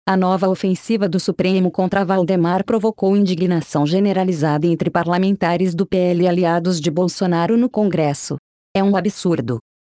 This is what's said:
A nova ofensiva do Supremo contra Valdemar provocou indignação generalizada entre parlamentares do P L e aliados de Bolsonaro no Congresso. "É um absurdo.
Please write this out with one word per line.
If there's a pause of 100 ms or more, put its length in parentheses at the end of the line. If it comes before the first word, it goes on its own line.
A
nova
ofensiva
do
Supremo
contra
Valdemar
provocou
indignação
generalizada
entre
parlamentares
do
P
L
e
aliados
de
Bolsonaro
no
Congresso. (400)
"É
um
absurdo. (300)